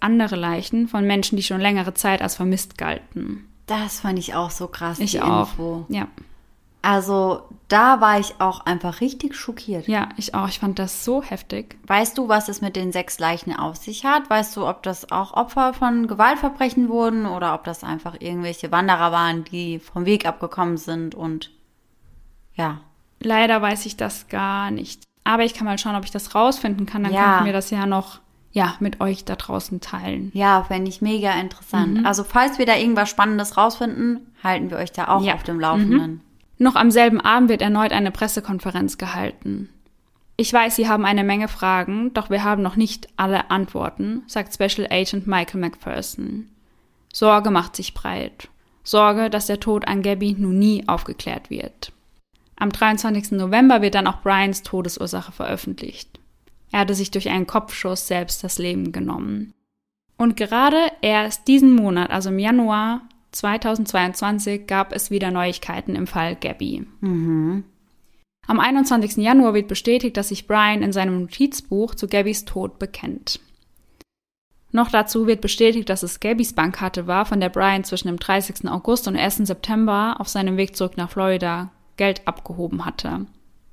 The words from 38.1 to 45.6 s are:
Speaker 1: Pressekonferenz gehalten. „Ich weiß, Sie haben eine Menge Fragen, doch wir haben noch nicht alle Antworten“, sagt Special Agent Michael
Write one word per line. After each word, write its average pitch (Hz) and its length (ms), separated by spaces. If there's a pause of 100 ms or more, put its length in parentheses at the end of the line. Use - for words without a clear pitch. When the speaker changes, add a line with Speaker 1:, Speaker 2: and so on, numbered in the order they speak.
Speaker 1:
Pressekonferenz 196 880
gehalten. 101 720 (680)
„Ich 226 160
weiß, 226 220
Sie 226 140
haben 214 160
eine 202 180
Menge 202 240
Fragen, 190 680
doch 214 160
wir 202 120
haben 208 200
noch 185 120
nicht - 320 (100)
alle 190 360
Antworten“, 196 760
sagt 202 280
Special 202 360
Agent 190 380
Michael 185 320